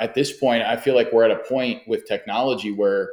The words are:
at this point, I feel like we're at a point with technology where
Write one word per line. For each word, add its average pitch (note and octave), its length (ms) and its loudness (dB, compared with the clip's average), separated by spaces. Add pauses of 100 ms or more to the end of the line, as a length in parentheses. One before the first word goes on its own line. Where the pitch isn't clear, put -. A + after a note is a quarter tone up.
at A2+ 140 -6
this C#3+ 220 -2
point, A#2 280 2
I A2+ 120 0
feel B2+ 200 2
like A#2 160 2
we're A2+ 120 6
at A2+ 60 6
a G2 140 -2
point B2+ 420 -4
with A2 180 -4
technology G#2+ 680 -4
where G2 400 0